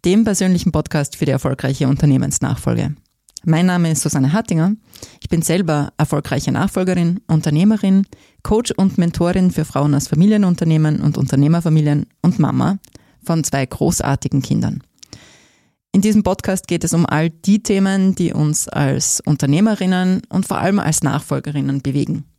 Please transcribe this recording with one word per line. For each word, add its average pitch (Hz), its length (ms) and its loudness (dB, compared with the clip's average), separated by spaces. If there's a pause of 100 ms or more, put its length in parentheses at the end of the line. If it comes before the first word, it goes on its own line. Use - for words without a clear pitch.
dem 202 200 4
persönlichen 185 480 0
Podcast 151 440 -2
für - 80 -2
die 143 60 0
erfolgreiche 135 580 -2
Unternehmensnachfolge. 135 1040 0 (520)
Mein 160 180 2
Name 175 280 2
ist 151 100 -2
Susanne 143 320 0
Hattinger. 196 400 0 (480)
Ich - 80 -8
bin 170 100 0
selber 160 560 -2
erfolgreiche - 560 -2
Nachfolgerin, 180 760 0
Unternehmerin, 190 800 2 (360)
Coach 220 300 0
und 190 260 0
Mentorin 175 540 0
für 156 120 -2
Frauen 143 300 0
aus 143 140 -2
Familienunternehmen 165 920 2
und 147 160 0
Unternehmerfamilien 147 920 2 (120)
und - 180 0
Mama 135 380 0 (480)
von 165 180 -2
zwei 139 220 -2
großartigen - 760 -2
Kindern. - 400 -4 (1080)
In 196 100 2
diesem 214 220 2
Podcast 190 440 -2
geht 170 160 -2
es 165 80 -2
um 165 140 2
all 160 240 0
die 202 320 0
Themen, 190 540 2
die 175 180 -2
uns 151 340 -2
als 139 560 -2
Unternehmerinnen 185 1040 0
und 190 180 -2
vor - 120 -4
allem 196 200 0
als - 240 -2
Nachfolgerinnen 139 800 -4
bewegen. 139 440 -4 (140)